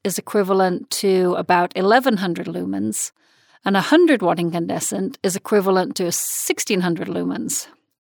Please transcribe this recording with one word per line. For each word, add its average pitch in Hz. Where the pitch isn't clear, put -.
is 190
equivalent 190
to 185
about 175
eleven 226
hundred 175
lumens. 180
And 196
a 185
hundred 311
watt 170
incandescent 175
is 185
equivalent 190
to 170
sixteen -
hundred 180
lumens. -